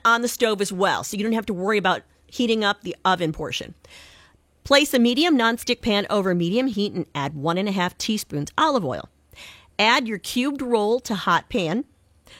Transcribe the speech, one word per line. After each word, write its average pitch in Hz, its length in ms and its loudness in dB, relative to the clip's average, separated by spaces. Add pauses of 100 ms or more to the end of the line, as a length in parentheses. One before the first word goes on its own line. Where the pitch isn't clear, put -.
on 233 160 4
the 240 80 -2
stove 214 320 0
as 190 100 -2
well, 180 320 0
so - 140 -8
you 202 60 -2
don't 226 100 0
have 220 140 0
to 214 60 -4
worry 190 240 0
about 180 260 0 (240)
heating 226 360 0
up 202 180 0
the - 220 -10
oven 175 300 2
portion. - 420 -8 (880)
Place 285 300 4
a 254 60 4
medium 262 380 4
nonstick 233 440 0
pan 208 280 0
over 190 240 0
medium 180 340 0
heat 202 260 -2
and 175 200 -6
add 143 220 -4
one 160 220 -2
and 202 100 -2
a 196 60 -2
half 180 240 -2
teaspoons 156 600 -4
olive 277 280 2
oil. 110 240 -6 (680)
Add 233 300 4
your 214 100 -4
cubed 269 440 -4
roll 233 400 0
to - 120 -6
hot 175 360 0
pan. 190 340 -2 (560)